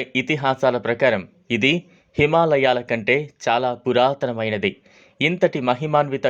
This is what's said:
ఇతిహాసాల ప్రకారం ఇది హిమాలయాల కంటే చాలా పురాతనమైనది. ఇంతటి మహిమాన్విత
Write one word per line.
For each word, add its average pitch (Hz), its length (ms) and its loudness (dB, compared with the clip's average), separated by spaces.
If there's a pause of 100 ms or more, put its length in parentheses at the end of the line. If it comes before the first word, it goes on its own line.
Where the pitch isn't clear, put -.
(220)
ఇతిహాసాల 131 560 0
ప్రకారం 117 460 0 (320)
ఇది 117 160 2 (480)
హిమాలయాల 147 720 2
కంటే 117 260 0 (300)
చాలా 123 240 0 (140)
పురాతనమైనది. 117 880 0 (560)
ఇంతటి 165 420 0
మహిమాన్విత 143 600 0